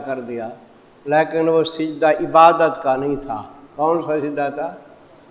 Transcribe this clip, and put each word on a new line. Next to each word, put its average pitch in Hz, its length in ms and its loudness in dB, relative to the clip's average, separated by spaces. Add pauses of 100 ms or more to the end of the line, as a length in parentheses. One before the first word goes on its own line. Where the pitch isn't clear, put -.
کر 131 140 -6
دیا، 117 280 -8 (560)
لیکن 156 440 2
وہ 160 160 4
سجدہ 156 420 -2
عبادت 160 760 4
کا 131 140 0
نہیں 139 200 -2 (100)
تھا۔ 110 160 -8 (340)
کون 160 260 0
سا 151 180 -4
سجدہ 143 340 -4
تھا؟ 165 200 -8 (560)